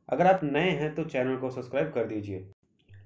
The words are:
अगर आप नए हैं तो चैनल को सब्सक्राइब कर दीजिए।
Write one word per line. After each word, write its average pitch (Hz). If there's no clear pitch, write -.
अगर 165
आप 185
नए 151
हैं 151
तो 160
चैनल 131
को 127
सब्सक्राइब 127
कर 117
दीजिए। 101